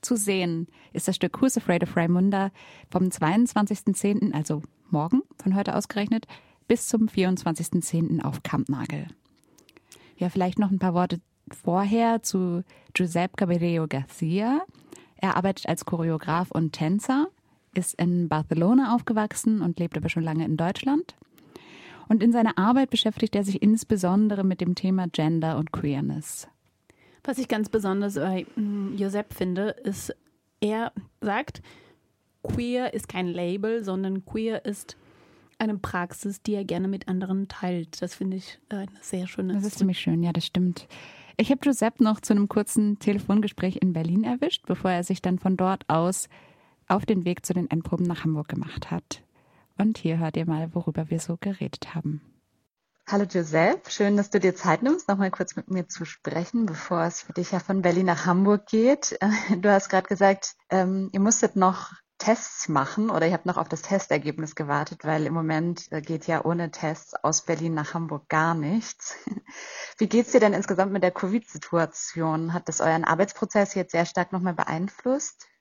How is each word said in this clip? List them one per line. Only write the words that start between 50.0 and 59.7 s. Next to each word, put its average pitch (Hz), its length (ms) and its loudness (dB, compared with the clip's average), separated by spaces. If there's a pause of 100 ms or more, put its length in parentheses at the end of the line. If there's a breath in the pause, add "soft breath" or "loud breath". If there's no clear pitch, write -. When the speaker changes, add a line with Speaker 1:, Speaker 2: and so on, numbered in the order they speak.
Speaker 1:
hört 160 180 0
ihr 165 100 0
mal, 165 280 -2
worüber 160 360 -2
wir 165 80 0
so 170 220 -4
geredet - 560 -6
haben. 151 240 -4 (880)
Hallo 202 140 2
Josep, 175 680 2
schön, 208 280 2
dass 202 140 2
du 202 100 4
dir 180 160 4
Zeit 170 260 2
nimmst, 302 240 0
nochmal 196 240 0
kurz - 240 -6
mit - 160 -10
mir 185 160 -2
zu - 180 -10
sprechen, 175 640 -4
bevor 165 380 -2
es 170 180 -4
für - 100 -18
dich 180 200 -4
ja 185 80 0
von 196 200 0
Berlin 180 260 4
nach 165 200 2
Hamburg 196 400 4
geht. 247 540 4
<laughs> 202 420 0
Du 208 80 6